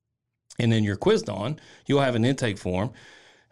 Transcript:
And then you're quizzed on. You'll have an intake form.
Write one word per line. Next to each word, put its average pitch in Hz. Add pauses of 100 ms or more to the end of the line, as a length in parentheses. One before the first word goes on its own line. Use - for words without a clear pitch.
(600)
And 117
then 110
you're 101
quizzed 220
on. 104 (280)
You'll 139
have 127
an 113
intake 123
form. 92 (600)